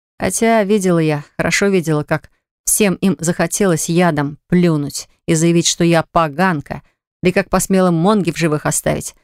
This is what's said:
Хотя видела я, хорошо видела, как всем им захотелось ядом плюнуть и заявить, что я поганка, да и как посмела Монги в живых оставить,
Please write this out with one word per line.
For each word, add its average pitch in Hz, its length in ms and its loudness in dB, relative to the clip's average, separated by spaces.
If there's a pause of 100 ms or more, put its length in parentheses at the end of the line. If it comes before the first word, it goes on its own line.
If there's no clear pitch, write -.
(180)
Хотя 220 460 0
видела 185 360 2
я, 151 220 0 (140)
хорошо 170 300 -2
видела, 160 360 0
как - 280 -6 (340)
всем 196 300 0
им 190 260 0
захотелось 170 680 -2
ядом 156 560 0
плюнуть 160 640 0 (160)
и 165 80 0
заявить, 170 340 2
что - 160 -2
я 165 180 4
поганка, 160 800 -2 (400)
да 180 60 0
и 180 40 2
как 190 160 0
посмела 185 440 2
Монги 170 400 2
в 156 40 -18
живых 151 300 -2
оставить, - 580 -4